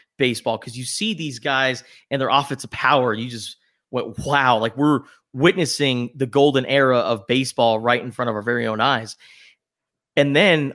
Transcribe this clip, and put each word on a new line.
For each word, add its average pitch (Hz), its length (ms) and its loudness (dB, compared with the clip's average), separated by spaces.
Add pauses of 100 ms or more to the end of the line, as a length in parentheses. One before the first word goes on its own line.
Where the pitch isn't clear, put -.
(180)
baseball, 120 400 -2
'cause 113 200 -16
you 127 60 -10
see 214 300 -6
these 151 260 -10
guys 131 440 -2 (260)
and 135 120 -2
their 131 80 -2
offensive 135 420 -2
power, 127 420 2
and 107 80 -6
you 123 80 -10
just 113 280 -14 (340)
went, 120 340 -8
"Wow, 135 320 2
like, 113 180 -2
we're 143 260 2 (300)
witnessing 135 840 0
the 135 100 -4
golden 135 400 4
era 131 320 4
of 110 300 -2
baseball 120 520 0
right 120 220 0
in 127 100 -10
front 123 160 -4
of 110 80 -2
our 104 60 -6
very 120 260 -2
own 107 140 -4
eyes." 117 340 -2 (1040)
And 143 180 4
then 156 400 2